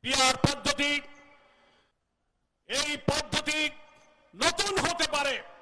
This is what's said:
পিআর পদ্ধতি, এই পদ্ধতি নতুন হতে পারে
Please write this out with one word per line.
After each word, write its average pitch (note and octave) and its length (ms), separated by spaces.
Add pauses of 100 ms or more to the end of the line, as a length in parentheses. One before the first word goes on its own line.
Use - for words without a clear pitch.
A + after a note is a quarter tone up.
পিআর C4 320 (120)
পদ্ধতি, C#4+ 460 (1800)
এই C#4+ 220 (200)
পদ্ধতি D4+ 480 (760)
নতুন F4 380 (140)
হতে E4+ 280
পারে C#4 200 (260)